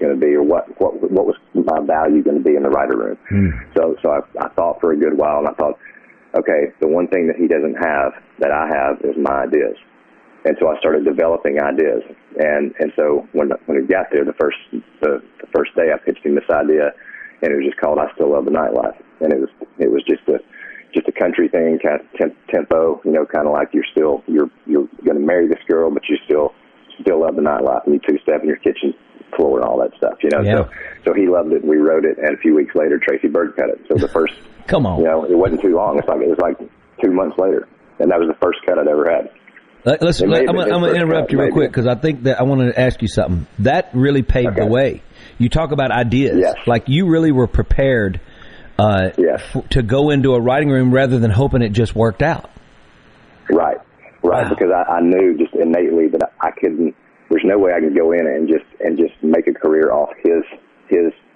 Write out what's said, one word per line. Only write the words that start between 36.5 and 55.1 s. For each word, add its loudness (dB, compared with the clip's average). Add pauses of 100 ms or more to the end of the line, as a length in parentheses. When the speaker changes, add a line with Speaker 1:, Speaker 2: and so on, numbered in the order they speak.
Speaker 1:
two 2
months -2
later, 0 (320)
and 2
that 2
was 0
the -6
first 0
cut 0
I'd 0
ever 2
had. -2 (560)
Speaker 2:
Let, 0
let's, 0
Speaker 1:
It 2
may 2
Speaker 2:
let, 2
Speaker 1:
have 0
Speaker 2:
I'm 0
Speaker 1:
been -
Speaker 2:
gonna, -2
Speaker 1:
his 0
Speaker 2:
I'm 0
gonna 0
Speaker 1:
first 0
Speaker 2:
interrupt 0
Speaker 1:
cut, -12
Speaker 2:
you 2
real 2
Speaker 1:
maybe. -2
Speaker 2:
quick, 0
'cause 0
I 2
think -4
that 0
I 0
wanna 2
ask 0
you 0
something. -2 (140)
That 0
really 2
paved 0
the 0
Speaker 1:
Okay. 0
Speaker 2:
way. 0 (360)
You 2
talk -2
about -2
ideas. 0
Speaker 1:
Yes. 2 (100)
Speaker 2:
Like, 0
you 0
really 2
were 2
prepared, 0 (600)
uh, 2
Speaker 1:
Yes. 0 (140)
Speaker 2:
f-, -6
to 2
go 0
into 2
a 2
writing 0
room 2
rather 2
than 2
hoping 2
it 0
just 0
worked 0
out. -2 (1000)
Speaker 1:
Right, 2 (460)
right, 2
Speaker 2:
Wow. -4
Speaker 1:
because 0
I, 0
I 0
knew 2